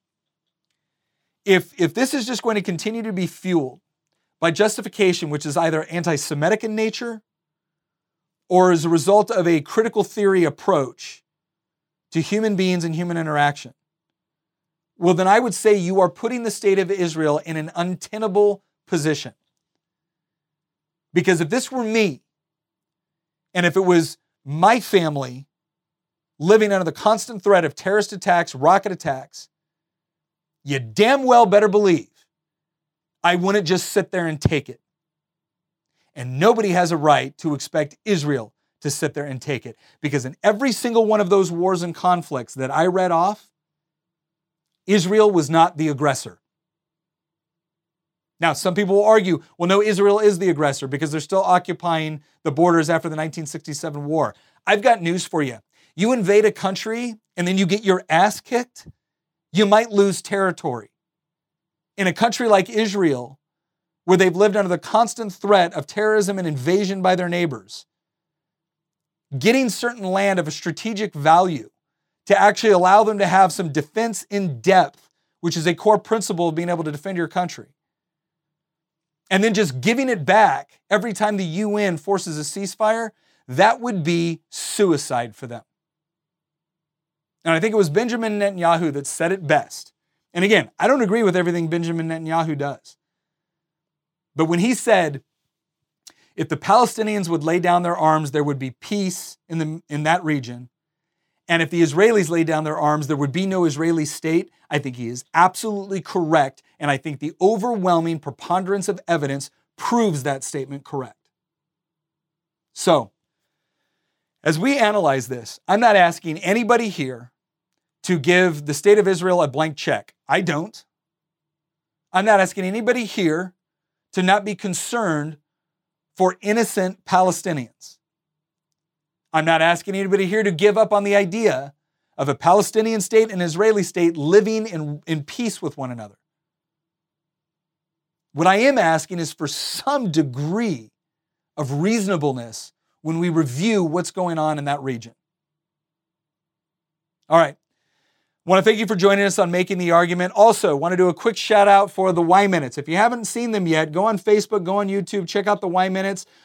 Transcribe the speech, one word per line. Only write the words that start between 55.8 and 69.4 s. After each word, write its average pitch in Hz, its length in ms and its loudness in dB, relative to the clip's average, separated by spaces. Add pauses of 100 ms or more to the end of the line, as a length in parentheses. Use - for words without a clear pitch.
You 214 160 0
invade 214 340 4
a 202 60 2
country 220 640 -6 (200)
and 175 120 -4
then 190 100 0
you 196 80 2
get 202 180 -2
your 185 260 2
ass 180 320 2
kicked, - 460 -6 (640)
you 202 140 2
might 220 240 4
lose 202 320 2
territory. 175 720 -4 (1040)
In 196 80 -2
a 175 80 0
country 233 340 0
like 202 220 4
Israel, 185 720 -2 (640)
where 180 140 4
they've 180 180 2
lived 202 200 2
under 196 140 0
the 175 80 0
constant 220 560 -2
threat 196 400 2
of 147 140 -8
terrorism 208 500 0
and 180 100 -4
invasion 185 540 -2
by 185 140 2
their 180 140 -4
neighbors, 151 580 -6 (1500)
getting 240 300 2